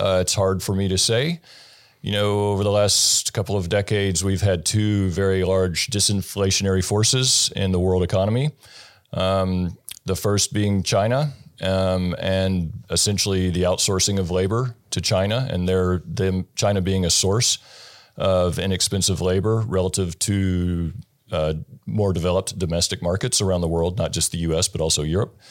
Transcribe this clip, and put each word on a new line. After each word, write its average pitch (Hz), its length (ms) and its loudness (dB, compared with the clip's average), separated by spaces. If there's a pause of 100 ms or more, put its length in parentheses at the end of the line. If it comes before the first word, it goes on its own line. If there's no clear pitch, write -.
uh, 95 200 2
it's 90 140 -2
hard 95 300 0
for 101 100 -2
me 98 140 0
to 92 100 0
say. 139 420 0 (600)
You - 100 -6
know, 104 400 2
over 101 140 0
the 101 80 2
last - 600 2
couple 101 240 -2
of 87 120 -2
decades, 98 560 0
we've 95 160 0
had 92 240 2
two 104 460 0
very 95 340 0
large 92 460 0
disinflationary 98 960 0
forces 123 680 0
in 98 160 0
the 92 80 2
world 92 240 2
economy. 110 480 0 (640)
Um, 92 640 0 (300)
the 92 100 -2
first 101 380 0
being 101 280 2
China, 123 520 0 (260)
um, 92 580 0
and 95 540 0 (160)
essentially 95 640 0
the 87 140 0
outsourcing 95 540 0
of 87 120 -2
labor 107 440 0 (140)
to 90 140 -4
China, 104 480 0
and 90 180 -2
their, 92 380 2
them, 92 480 -2
China 101 260 2
being 92 240 0
a 85 60 0
source 101 480 2 (580)
of 90 420 2
inexpensive 92 600 -2
labor 98 460 2
relative 92 540 -2
to, 90 760 0 (360)
uh, 78 220 0 (320)
more 104 300 0
developed 90 440 -2
domestic 85 440 -2
markets 95 400 -2
around 92 180 0
the 85 80 -2
world, 85 300 -2
not 82 140 -2
just - 200 -4
the 85 60 -6
U 80 180 -2
S, 85 100 0
but - 140 -8
also 80 220 -2
Europe. 82 360 -2 (120)